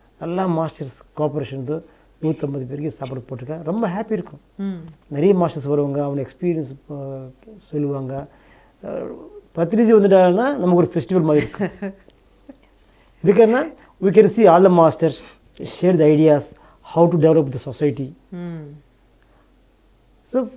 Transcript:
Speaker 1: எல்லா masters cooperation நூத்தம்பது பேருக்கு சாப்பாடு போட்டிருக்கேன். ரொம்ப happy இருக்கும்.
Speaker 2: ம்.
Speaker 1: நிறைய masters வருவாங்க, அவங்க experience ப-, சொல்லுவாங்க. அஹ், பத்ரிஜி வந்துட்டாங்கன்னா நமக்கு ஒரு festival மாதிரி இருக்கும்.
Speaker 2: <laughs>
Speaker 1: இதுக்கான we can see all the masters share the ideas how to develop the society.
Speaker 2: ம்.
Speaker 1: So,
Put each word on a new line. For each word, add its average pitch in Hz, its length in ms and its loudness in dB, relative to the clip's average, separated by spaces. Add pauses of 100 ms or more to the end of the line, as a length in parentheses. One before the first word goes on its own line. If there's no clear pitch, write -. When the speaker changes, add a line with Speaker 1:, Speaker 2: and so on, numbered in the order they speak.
(200)
Speaker 1:
எல்லா 175 280 -6
masters 160 500 -6 (180)
cooperation 139 500 -6 (560)
நூத்தம்பது 143 440 -6
பேருக்கு 143 260 -10
சாப்பாடு 127 300 -12
போட்டிருக்கேன். 135 420 -12
ரொம்ப 208 240 -4
happy 214 240 -8
இருக்கும். 180 280 -8 (180)
Speaker 2:
ம். 190 240 -10 (260)
Speaker 1:
நிறைய 156 260 2
masters 170 300 -2
வருவாங்க, 143 400 -2
அவங்க 143 180 -6
experience 160 500 -6 (100)
ப-, 135 460 -14 (320)
சொல்லுவாங்க. 139 540 -6 (680)
அஹ், - 260 -10 (460)
பத்ரிஜி 208 360 2
வந்துட்டாங்கன்னா 196 600 6
நமக்கு 180 240 0
ஒரு 175 180 2
festival 180 280 -2
மாதிரி 151 240 2
இருக்கும். 196 480 -8 (500)
Speaker 2:
<laughs> - 800 -20
Speaker 1:
இதுக்கான 214 320 4 (460)
we 185 100 0
can 208 160 6
see 220 200 4
all 175 160 8
the 180 120 6
masters 165 420 2 (520)
share 180 260 0
the 156 120 4
ideas 151 380 4 (420)
how 170 200 2
to 175 100 0
develop 156 320 2
the 127 140 -10
society. 135 440 -6 (280)
Speaker 2:
ம். 170 300 -14 (1600)
Speaker 1:
So, 254 280 -4